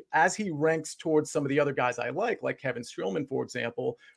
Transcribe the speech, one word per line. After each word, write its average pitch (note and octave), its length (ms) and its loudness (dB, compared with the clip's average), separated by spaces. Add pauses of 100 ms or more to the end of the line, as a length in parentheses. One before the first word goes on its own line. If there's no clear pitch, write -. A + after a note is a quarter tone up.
(140)
as E3+ 220 4
he G#3 160 -4
ranks D#3 420 0
towards D#3 380 2
some D3 120 0
of C3+ 60 0
the C#3 100 2
other C#3+ 140 2
guys B2 240 0
I A#2+ 140 -4
like, G#3 320 -2
like C3 160 -4
Kevin C3 240 -4
Streelman, E3+ 440 -4
for B2+ 160 -2
example, B2 540 -4 (200)